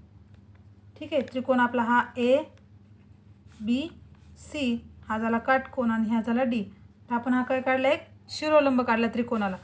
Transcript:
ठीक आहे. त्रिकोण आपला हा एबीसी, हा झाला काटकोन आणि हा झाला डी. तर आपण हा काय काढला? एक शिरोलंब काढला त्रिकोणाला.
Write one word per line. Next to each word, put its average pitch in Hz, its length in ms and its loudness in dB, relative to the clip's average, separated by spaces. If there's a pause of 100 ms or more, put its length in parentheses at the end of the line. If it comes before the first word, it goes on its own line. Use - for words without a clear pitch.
(1000)
ठीक 302 120 -10
आहे. 285 100 2
त्रिकोण 254 380 0
आपला 247 220 2
हा 240 220 2 (120)
एबीसी, - 2750 -4 (240)
हा 220 100 -2
झाला 226 200 0
काटकोन 262 520 0
आणि 226 180 0
हा 226 120 0
झाला 233 220 0
डी. 233 220 -2 (460)
तर 240 40 -4
आपण 240 200 0
हा 254 80 2
काय 262 180 -2
काढला? 262 280 0
एक 320 180 0 (220)
शिरोलंब 285 540 2
काढला 233 240 2
त्रिकोणाला. 220 580 -2